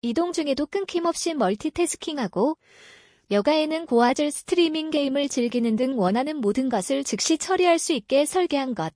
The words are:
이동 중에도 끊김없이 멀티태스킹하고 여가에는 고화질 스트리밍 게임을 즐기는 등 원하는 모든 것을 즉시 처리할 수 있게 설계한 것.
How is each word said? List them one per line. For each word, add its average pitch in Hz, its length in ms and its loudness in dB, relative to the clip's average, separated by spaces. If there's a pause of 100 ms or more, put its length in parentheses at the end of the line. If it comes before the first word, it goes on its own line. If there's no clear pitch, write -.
이동 311 320 0
중에도 294 320 -2
끊김없이 339 680 -2
멀티태스킹하고 277 1200 -2 (720)
여가에는 311 560 2
고화질 262 440 2
스트리밍 320 600 0
게임을 285 380 0
즐기는 233 460 0
등 254 220 0
원하는 240 400 0
모든 254 320 0
것을 254 340 0
즉시 - 340 0
처리할 359 420 2
수 - 140 -2
있게 285 320 2
설계한 285 500 0
것. 160 200 -4